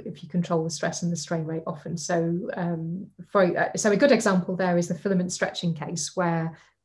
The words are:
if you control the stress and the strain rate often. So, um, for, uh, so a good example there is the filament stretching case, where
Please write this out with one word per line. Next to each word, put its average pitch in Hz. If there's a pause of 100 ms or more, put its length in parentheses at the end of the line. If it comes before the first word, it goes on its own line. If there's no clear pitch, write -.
if -
you -
control 170
the 165
stress 165
and 170
the 165
strain 165
rate 160
often. 170
So, 170
um, 170 (200)
for, 202
uh, -
so 208
a 202
good 277
example 190
there 180
is 175
the 185
filament 180
stretching 175
case, 151
where 165 (280)